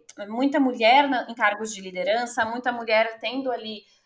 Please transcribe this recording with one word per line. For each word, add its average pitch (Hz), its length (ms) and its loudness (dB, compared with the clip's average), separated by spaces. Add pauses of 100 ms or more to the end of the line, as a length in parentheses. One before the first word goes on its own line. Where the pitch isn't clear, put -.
(300)
muita 269 300 0
mulher 254 500 6
na, 247 200 -2
em 233 60 -12
cargos 214 380 0
de 196 80 -12
liderança, 202 640 -2
muita 247 260 -4
mulher 226 480 0
tendo 254 320 -4
ali 220 300 -8 (240)